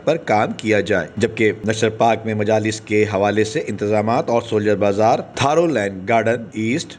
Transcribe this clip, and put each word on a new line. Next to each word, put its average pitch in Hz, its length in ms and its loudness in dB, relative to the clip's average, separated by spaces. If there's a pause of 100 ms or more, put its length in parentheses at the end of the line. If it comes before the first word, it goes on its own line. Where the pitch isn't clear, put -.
पर 156 100 2 (120)
काम 113 320 2
किया 104 220 2
जाए। 90 260 0 (100)
जबकि 110 320 2 (160)
नशर 110 320 0
पार्क 113 280 2
में 110 80 -4
मजालिस 107 480 0
के 107 220 2
हवाले 104 400 0
से - 180 -6
इंतजामात 107 680 -2
और 117 120 2
सोल्जर 107 340 0
बाजार, 104 440 2 (160)
थारो 156 320 2
लैंड 101 380 -2
गार्डन 113 400 0 (120)
ईस्ट 117 400 -4